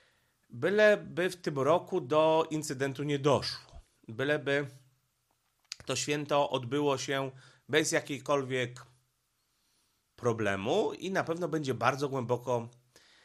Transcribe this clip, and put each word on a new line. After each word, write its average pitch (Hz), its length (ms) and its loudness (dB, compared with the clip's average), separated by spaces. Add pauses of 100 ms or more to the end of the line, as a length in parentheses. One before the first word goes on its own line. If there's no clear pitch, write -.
(500)
byleby 180 800 4
w 175 60 -10
tym 151 240 -4
roku 175 420 2
do 156 480 4
incydentu 139 540 -4
nie 143 160 -2
doszło. - 600 0 (260)
Byleby 139 600 0 (1200)
to 135 100 -4
święto 147 540 0
odbyło 135 480 0
się 135 340 -4 (380)
bez 156 220 2
jakiejkolwiek 131 920 -2 (1300)
problemu 110 800 0
i 185 180 -8
na 175 120 0
pewno 165 240 -4
będzie 147 260 -2
bardzo 131 360 -2
głęboko, 123 600 -2 (560)